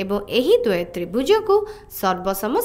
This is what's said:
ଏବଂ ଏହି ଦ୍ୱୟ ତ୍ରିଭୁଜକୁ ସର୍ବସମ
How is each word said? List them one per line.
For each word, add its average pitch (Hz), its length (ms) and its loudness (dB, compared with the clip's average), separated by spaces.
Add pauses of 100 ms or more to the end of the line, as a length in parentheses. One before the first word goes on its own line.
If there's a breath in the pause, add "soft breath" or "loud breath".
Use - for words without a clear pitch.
ଏବଂ 202 160 -2 (200)
ଏହି 311 160 4 (100)
ଦ୍ୱୟ 175 200 2 (100)
ତ୍ରିଭୁଜକୁ 269 600 0 (420 loud breath)
ସର୍ବସମ 190 540 -2 (120)